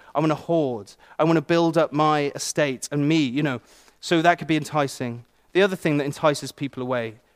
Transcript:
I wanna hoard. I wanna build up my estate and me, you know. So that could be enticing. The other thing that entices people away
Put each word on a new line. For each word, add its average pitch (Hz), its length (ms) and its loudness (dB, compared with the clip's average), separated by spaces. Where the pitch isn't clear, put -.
I 143 60 0
wanna 156 140 2
hoard. 135 580 -4
I 147 60 4
wanna 165 180 4
build 170 360 2
up 156 140 2
my 147 420 2
estate 135 560 -4
and 143 180 0
me, 160 140 4
you 131 200 -2
know. 131 180 -2
So 170 220 0
that 170 160 4
could 147 100 -10
be 160 80 2
enticing. 135 680 -4
The 180 100 4
other 190 140 2
thing 151 220 0
that 143 60 0
entices 143 460 -2
people 131 320 -10
away 120 340 -4